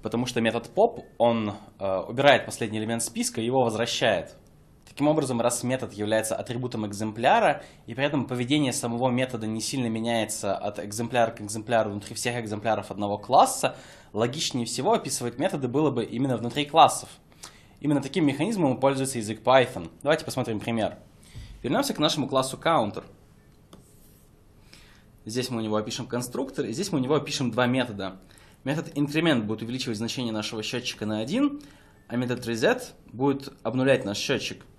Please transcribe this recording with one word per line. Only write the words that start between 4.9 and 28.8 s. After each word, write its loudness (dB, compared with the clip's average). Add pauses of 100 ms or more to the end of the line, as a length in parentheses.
образом, 2
раз 0
метод -4
является 0
атрибутом -6
экземпляра, 2 (240)
и -10
при 0
этом 0
поведение 0
самого 0
метода -2
не -4
сильно -2
меняется -2
от -6
экземпляра 0
к -12
экземпляру 0
внутри -8
всех -4
экземпляров -2
одного -2
класса, 4 (360)
логичнее -2
всего 0
описывать -4
методы 0
было 2
бы -2
именно -2
внутри -2
классов. 6 (720)
Именно 2
таким 2
механизмом 2
и -10
пользуется 2
язык -4
Python. 4 (140)
Давайте 2
посмотрим -2
пример. -2 (640)
Вернёмся 0
к -10
нашему 0
классу 0
counter. 2 (2250)
Здесь -4
мы -4
у -2
него 0
опишем -4
конструктор, -4
и -6
здесь -4
мы 0
у 0
него 2
опишем 0
два 2
метода. -2 (460)
Метод -2